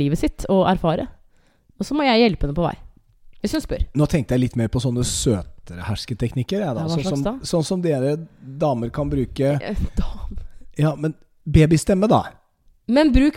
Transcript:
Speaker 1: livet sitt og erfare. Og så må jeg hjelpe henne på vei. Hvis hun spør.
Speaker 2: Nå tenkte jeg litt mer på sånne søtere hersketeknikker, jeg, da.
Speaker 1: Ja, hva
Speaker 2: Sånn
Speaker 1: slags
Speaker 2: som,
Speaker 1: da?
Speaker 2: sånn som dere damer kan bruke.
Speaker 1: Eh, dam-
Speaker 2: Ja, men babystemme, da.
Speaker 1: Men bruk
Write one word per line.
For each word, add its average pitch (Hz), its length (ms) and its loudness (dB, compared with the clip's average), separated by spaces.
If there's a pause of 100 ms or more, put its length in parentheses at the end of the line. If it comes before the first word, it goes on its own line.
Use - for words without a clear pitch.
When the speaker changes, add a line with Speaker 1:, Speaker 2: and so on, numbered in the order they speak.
Speaker 1:
livet 143 160 0
sitt - 320 -4
og 190 160 4
erfare. 175 400 0 (720)
Og 196 60 -4
så - 80 -6
må 294 160 2
jeg 233 160 6
hjelpe 165 220 0
henne 147 100 -4
på 170 80 0
vei. - 80 -2 (680)
Hvis 208 100 -2
hun 311 80 -2
spør. - 320 -4
Speaker 2:
Nå 143 160 4
tenkte 143 240 0
jeg 127 60 4
litt 123 180 0
mer 113 100 0
på 123 140 -2
sånne 123 240 -2
søtere 87 800 -4
hersketeknikker, 117 720 -4
jeg, 175 160 -4
da. 113 80 -6
Speaker 1:
Ja, 160 60 -4
hva - 20 -4
Speaker 2:
Sånn 160 160 -2
Speaker 1:
slags 190 80 -2
Speaker 2:
som, 139 100 -2
Speaker 1:
da? 226 120 -4 (100)
Speaker 2:
sånn 170 240 0
som 185 160 -2
dere 143 300 0 (260)
damer 131 480 -2
kan 143 240 -6
bruke. 139 480 0
Speaker 1:
Eh, 202 140 -6 (200)
dam- - 460 -4 (340)
Speaker 2:
Ja, 147 200 0
men 151 180 -6 (320)
babystemme, 160 640 4
da. 135 140 4 (680)
Speaker 1:
Men 294 220 6
bruk 269 260 4